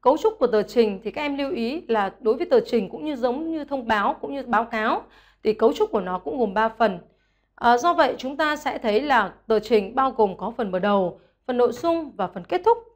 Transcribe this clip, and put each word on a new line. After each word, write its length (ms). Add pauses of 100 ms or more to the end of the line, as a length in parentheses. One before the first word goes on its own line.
Cấu 140
trúc 220
của 80
tờ 160
trình 420
thì 60
các 120
em 160
lưu 120
ý 380
là 320
đối 140
với 120
tờ 140
trình 280
cũng 160
như 120
giống 340
như 140
thông 220
báo 340
cũng 140
như 120
báo 180
cáo 380 (400)
thì 100
cấu 200
trúc 180
của 100
nó 180
cũng 200
gồm 160
ba 140
phần. 300 (560)
À, 240
do 160
vậy 240
chúng 180
ta 200
sẽ 220
thấy 240
là 300 (140)
tờ 120
trình 360
bao 160
gồm 260
có 200
phần 140
mở 80
đầu, 420 (260)
phần 100
nội 160
dung 440
và 100
phần 180
kết 200
thúc. 140 (180)